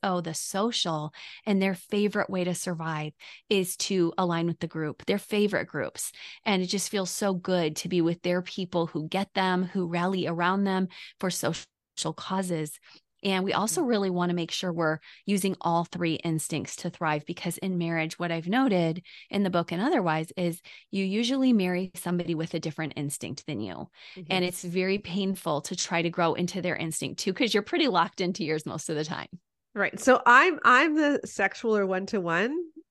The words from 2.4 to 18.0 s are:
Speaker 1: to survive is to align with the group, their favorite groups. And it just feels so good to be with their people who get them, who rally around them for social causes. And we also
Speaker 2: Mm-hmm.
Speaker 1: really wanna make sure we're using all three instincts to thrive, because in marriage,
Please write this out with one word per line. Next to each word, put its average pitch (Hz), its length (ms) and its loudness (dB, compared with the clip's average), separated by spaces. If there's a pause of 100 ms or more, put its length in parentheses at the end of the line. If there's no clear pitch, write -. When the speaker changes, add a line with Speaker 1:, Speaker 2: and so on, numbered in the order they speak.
Speaker 1:
to 175 100 0
survive 160 600 -4 (340)
is 190 300 2
to 175 400 2
align 170 280 2
with 170 140 -2
the 165 80 -4
group, 156 380 -6
their 202 120 2
favorite 208 500 0
groups. - 440 -6 (320)
And 190 180 2
it 185 40 -2
just 185 240 -2
feels 190 200 -2
so 202 220 0
good 175 440 0
to - 120 -6
be 175 140 4
with 170 180 2
their 175 220 0
people 175 460 -2
who 156 200 -4
get 190 240 -4
them, 185 320 2
who 180 240 -2
rally 175 380 0
around 175 380 2
them 190 240 2 (300)
for 180 120 -2
social - 800 -4
causes. 180 680 -4 (440)
And 190 200 2
we 196 120 0
also 214 260 0
Speaker 2:
Mm-hmm. 277 80 2
Speaker 1:
really 202 220 2
wanna 175 240 2
make 165 160 -2
sure - 200 -4
we're 160 280 0 (260)
using 196 380 0
all 170 220 2
three 170 320 -2
instincts 160 600 -2
to 175 140 -6
thrive, 151 340 -2
because 175 320 -6
in 190 220 -4
marriage, 165 400 -2